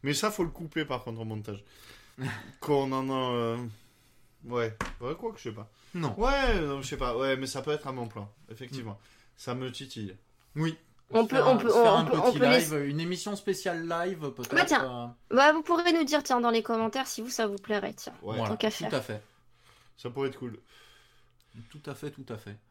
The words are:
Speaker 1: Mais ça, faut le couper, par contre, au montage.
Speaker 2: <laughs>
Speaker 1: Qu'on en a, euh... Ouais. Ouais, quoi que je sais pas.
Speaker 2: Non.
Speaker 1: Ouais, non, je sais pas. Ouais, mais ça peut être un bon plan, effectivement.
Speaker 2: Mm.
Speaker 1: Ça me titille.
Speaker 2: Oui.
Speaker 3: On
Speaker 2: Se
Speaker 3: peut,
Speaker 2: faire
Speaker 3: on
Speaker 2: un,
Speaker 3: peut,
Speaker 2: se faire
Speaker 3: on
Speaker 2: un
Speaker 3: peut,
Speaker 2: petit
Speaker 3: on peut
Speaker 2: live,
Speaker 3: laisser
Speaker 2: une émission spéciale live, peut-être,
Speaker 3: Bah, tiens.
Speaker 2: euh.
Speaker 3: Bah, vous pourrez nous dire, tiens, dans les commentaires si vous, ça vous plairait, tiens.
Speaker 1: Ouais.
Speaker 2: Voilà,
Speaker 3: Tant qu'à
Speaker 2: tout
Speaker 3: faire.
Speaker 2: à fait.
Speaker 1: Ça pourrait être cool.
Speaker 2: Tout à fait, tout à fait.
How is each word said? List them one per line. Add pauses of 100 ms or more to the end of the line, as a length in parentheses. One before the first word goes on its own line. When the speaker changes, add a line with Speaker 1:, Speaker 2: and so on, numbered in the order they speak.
Speaker 1:
Mais
ça,
faut
le
couper,
par
contre,
au
montage. (540)
Speaker 2:
<laughs>
Speaker 1:
Qu'on
en
a,
euh... (880)
Ouais. (240)
Ouais,
quoi
que
je
sais
pas. (260)
Speaker 2:
Non.
Speaker 1:
Ouais,
non,
je
sais
pas.
Ouais,
mais
ça
peut
être
un
bon
plan, (200)
effectivement.
Speaker 2:
Mm. (380)
Speaker 1:
Ça
me
titille. (380)
Speaker 2:
Oui. (340)
Speaker 3:
On
Speaker 2:
Se
Speaker 3:
peut,
Speaker 2:
faire
Speaker 3:
on
Speaker 2:
un,
Speaker 3:
peut,
Speaker 2:
se
faire
Speaker 3:
on
Speaker 2:
un
Speaker 3:
peut,
Speaker 2:
petit
Speaker 3:
on
peut
Speaker 2:
live, (240)
Speaker 3:
laisser
Speaker 2:
une
émission
spéciale
live, (120)
peut-être,
Speaker 3:
Bah,
tiens. (160)
Speaker 2:
euh.
Speaker 3:
Bah,
vous
pourrez
nous
dire,
tiens,
dans
les
commentaires
si
vous,
ça
vous
plairait,
tiens. (100)
Speaker 1:
Ouais.
Speaker 2:
Voilà,
Speaker 3:
Tant
qu'à
Speaker 2:
tout
Speaker 3:
faire.
Speaker 2:
à
fait. (720)
Speaker 1:
Ça
pourrait
être
cool. (1120)
Speaker 2:
Tout
à
fait,
tout
à
fait. (140)